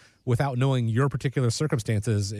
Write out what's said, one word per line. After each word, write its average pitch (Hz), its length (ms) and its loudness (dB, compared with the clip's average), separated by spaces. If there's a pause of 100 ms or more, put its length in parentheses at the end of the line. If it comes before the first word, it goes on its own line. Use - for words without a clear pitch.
(240)
without 127 360 0
knowing 131 280 2
your 131 220 2
particular 131 400 0
circumstances, 107 800 0
i-, 107 80 -8